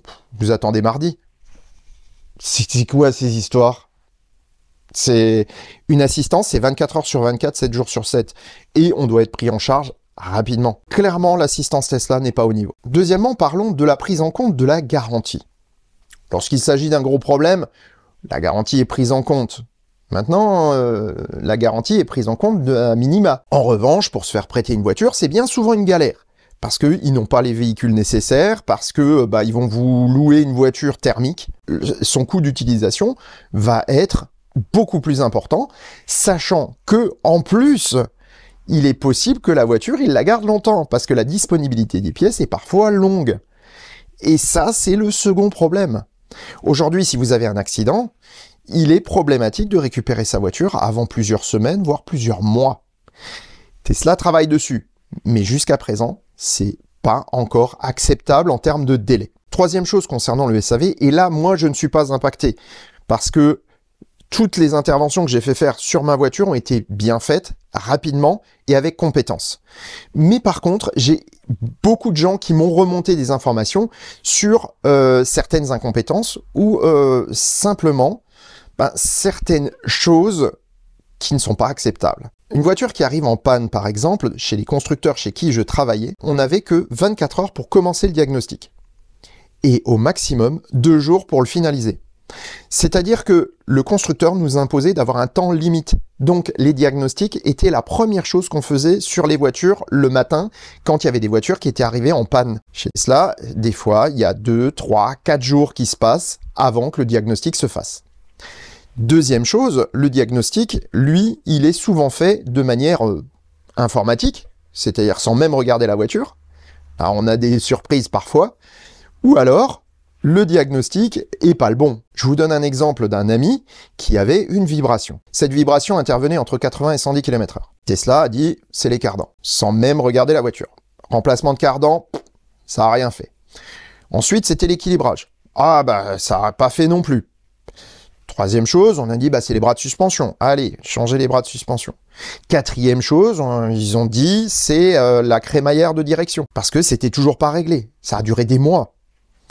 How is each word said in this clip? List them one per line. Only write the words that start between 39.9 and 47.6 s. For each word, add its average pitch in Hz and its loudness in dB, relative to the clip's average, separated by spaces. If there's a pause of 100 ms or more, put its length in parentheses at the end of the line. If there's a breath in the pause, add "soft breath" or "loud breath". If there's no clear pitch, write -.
il 233 2
la 123 2
garde 208 0
longtemps, 208 0
parce - -2
que 131 0
la 117 2
disponibilité 135 -2
des 95 -4
pièces - 0
est - 0
parfois 214 0
longue. 190 0 (800 loud breath)
Et 156 2
ça, - 0
c'est 196 0
le 208 0
second 202 0
problème. 165 -2 (580 loud breath)
Aujourd'hui, 160 0
si - -4
vous 123 0
avez 117 2
un 104 -4
accident, 131 -2 (560 loud breath)